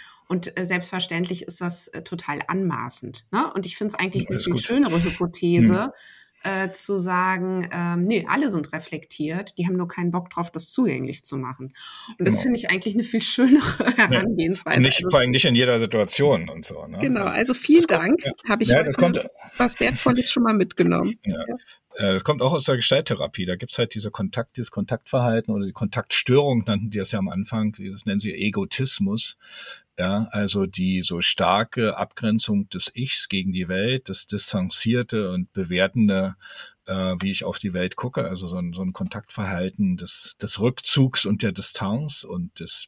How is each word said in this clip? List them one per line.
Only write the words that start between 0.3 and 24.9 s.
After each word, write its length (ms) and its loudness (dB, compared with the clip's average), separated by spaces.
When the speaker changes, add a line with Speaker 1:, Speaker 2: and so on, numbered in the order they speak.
Speaker 1:
äh, 80 -2
selbstverständlich 800 -4
ist 180 -6
das, 280 -4
äh, 140 -12
total 440 -8
anmaßend, 840 -4
ne? 220 0
Und 120 -4
ich 120 -8
find's 180 -2
eigentlich 280 -2
Speaker 2:
Ja, 60 -8
Speaker 1:
eine 60 -2
Speaker 2:
alles 100 -2
Speaker 1:
viel 80 0
Speaker 2:
gut. 100 -2
Speaker 1:
schönere 400 2
Hypothese, 720 4
Speaker 2:
Mhm. 180 0
Speaker 1:
äh, 200 -2
zu 260 0
sagen, 720 0
ähm, 320 0
nee, 260 0
alle 200 2
sind 220 -2
reflektiert, 840 -8
die 80 0
haben 120 0
nur 100 -2
keinen 240 -2
Bock 180 -4
drauf, 220 -6
das 200 -6
zugänglich 520 -2
zu 140 -6
machen. 360 -10
Und 80 -2
das 80 4
Speaker 2:
Genau. 80 0
Speaker 1:
finde 160 2
ich 100 -4
eigentlich 240 -2
eine 100 0
viel 200 0
schönere 640 4
<laughs> 120 4
Speaker 2:
Ja. 120 6
Speaker 1:
Herangehensweise. 680 2
Speaker 2:
Und 60 8
nicht, 140 4
Speaker 1:
Also 120 0
Speaker 2:
vor 120 6
allem 100 4
nicht 140 4
in 100 6
jeder 240 6
Situation 720 2
und 140 -12
so, 220 -10
ne? 140 -10
Speaker 1:
Genau, 260 0
Speaker 2:
Ja. 60 0
Speaker 1:
also 240 0
vielen 320 8
Speaker 2:
Das 100 4
kommt, 120 0
Speaker 1:
Dank. 160 2
Speaker 2:
ja. 60 -2
Speaker 1:
Habe 160 2
ich 60 4
Speaker 2:
Ja, 80 8
Speaker 1:
heute 100 4
Speaker 2:
das 100 0
kommt 220 4
Speaker 1:
was 220 2
Wertvolles 500 2
schon 140 2
mal 100 4
mitgenommen. 680 2
Speaker 2:
<laughs> 60 -20
Ja. 220 -2
Speaker 1:
Ja. 80 -6
Speaker 2:
Äh, 160 2
das 100 0
kommt 200 0
auch 100 4
aus 120 0
der 100 2
Gestalttherapie. 680 0
Da 100 -2
gibt's 240 -8
halt 160 -2
diese 160 -6
Kontakt-, 460 -6
dieses 120 -8
Kontaktverhalten 840 -2